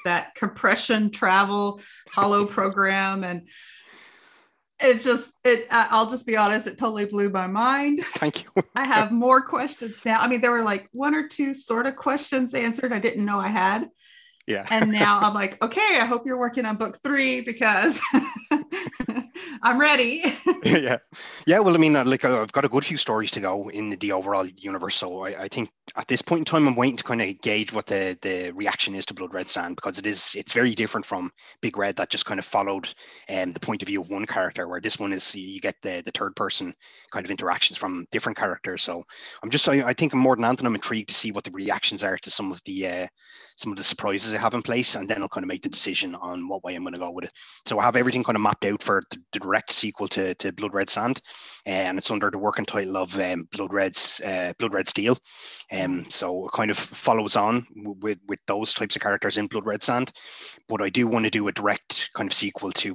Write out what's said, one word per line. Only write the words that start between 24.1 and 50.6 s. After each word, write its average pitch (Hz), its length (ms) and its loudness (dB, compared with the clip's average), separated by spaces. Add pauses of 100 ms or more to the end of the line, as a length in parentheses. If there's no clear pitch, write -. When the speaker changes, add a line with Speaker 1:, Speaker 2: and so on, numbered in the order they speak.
Speaker 2:
overall 95 340 0 (120)
universe. 95 380 -4
So 92 300 -4
I, 95 180 -8
I 98 40 -6
think 117 220 -6 (260)
at - 120 -8
this - 140 0
point 170 180 0
in 151 60 -2
time, 151 220 4
I'm 131 80 2
waiting 123 220 2
to - 60 -4
kinda 113 300 -2
gauge 107 400 -2
what 107 140 -4
the, 95 340 -2
the 90 320 -4
reaction 98 400 -2
is 95 140 -6
to - 60 -10
Blood 90 200 -12
Red 90 140 -6
Sand, 87 300 -4
because 92 200 -6
it 95 80 -6
is, 104 320 -2
it's - 160 -8
very 120 220 4
different 110 300 -2
from 90 260 -6 (300)
Big - 160 -4
Red 98 180 0
that 92 140 -2
just - 160 -2
kind 101 140 -4
of 95 60 -4
followed, 98 480 -2 (360)
um, 92 240 -4
the 87 60 -10
point - 220 -6
of 95 60 -10
view 101 140 -2
of 87 80 -10
one 101 160 -6
character, 90 420 -4
where 90 140 -8
this - 180 -2
one 101 140 -4
is, 95 200 -2
you 95 280 -12
get 98 200 -4
the, 90 220 -6
the 104 80 -12
third 98 240 -6
person 92 400 -4 (360)
kind 92 140 -6
of 95 60 -6
interactions 92 480 0
from 90 320 -6
different 110 260 -4
characters. 92 460 -4
So 85 200 -6 (380)
I'm 110 80 -8
just, 139 200 2
I, 139 180 4
I 131 60 2
think 156 200 0
more 131 220 6
than 117 100 0
anything, 127 220 2
I'm 113 80 0
intrigued 110 340 -4
to - 60 -2
see 110 160 0
what 98 140 -6
the 92 60 -12
reactions 95 520 -2
are 95 140 0
to - 120 -8
some 95 220 -2
of 87 140 -10
the, 95 220 -6
uh, 90 200 -4 (480)
some - 160 -8
of 98 60 -8
the 98 60 -8
surprises 101 500 -2
I 107 40 -2
have 110 160 0
in 120 80 -2
place, 120 340 0
and 98 140 -8
then 98 120 -2
I'll 95 80 -6
kinda 92 180 -6
make 92 160 -8
the 95 60 -6
decision 92 460 -4
on 87 340 -8
what 95 140 -8
way 90 120 -8
I'm 87 80 -10
gonna 87 160 -8
go 87 120 -6
with 87 140 -10
it. - 60 -12 (340)
So 110 140 0
I 104 40 2
have 120 120 4
everything 127 300 2
kinda 113 140 2
mapped 104 260 0
out 104 180 -2
for 98 260 2
the, - 80 -12 (140)
the - 80 -6
direct 98 340 0
sequel 104 360 -2
to, 92 260 -2
to - 140 -4 (100)
Blood 101 140 -4